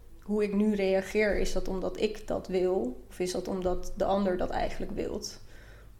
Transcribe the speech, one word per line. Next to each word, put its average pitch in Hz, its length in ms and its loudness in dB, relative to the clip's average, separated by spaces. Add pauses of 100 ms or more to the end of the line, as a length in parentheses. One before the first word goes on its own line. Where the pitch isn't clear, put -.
(220)
hoe 208 220 0
ik 196 100 0
nu 214 220 4
reageer, 190 640 4
is 190 140 4
dat 185 140 2
omdat 185 340 -2
ik - 260 -2
dat - 200 -2
wil? 185 600 0
Of - 100 -14
is 180 120 0
dat 180 160 -2
omdat 185 500 0
de - 80 2
ander 190 320 2
dat - 120 0
eigenlijk - 420 -2
wilt? - 500 -6 (580)